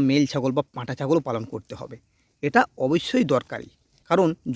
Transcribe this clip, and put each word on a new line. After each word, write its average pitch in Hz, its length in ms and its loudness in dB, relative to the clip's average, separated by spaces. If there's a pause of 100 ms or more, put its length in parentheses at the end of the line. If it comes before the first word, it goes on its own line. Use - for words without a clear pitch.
মেল 139 180 4
ছাগল 131 260 -2
বা 143 100 0 (120)
পাঁঠা 127 200 -8
ছাগলও 143 340 0
পালন 113 240 -2
করতে 113 220 -12
হবে। - 220 -14 (460)
এটা 147 180 2 (180)
অবশ্যই 170 460 0
দরকারি, 123 440 -2 (420)
কারণ 175 180 6 (280)